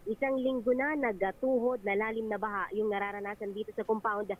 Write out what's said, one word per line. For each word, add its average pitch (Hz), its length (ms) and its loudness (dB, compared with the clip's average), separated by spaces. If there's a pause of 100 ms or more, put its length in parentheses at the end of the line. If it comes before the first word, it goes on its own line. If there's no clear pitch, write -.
Isang 269 320 0
linggo 254 360 2
na 269 220 2
nagtuhod 240 880 2
na 202 120 0
lalim 220 320 0
na 214 100 0
baha 202 340 -2
yung 214 180 0
nararanasan 202 640 -4
dito 208 200 -6
sa 214 120 -4
compound 208 560 0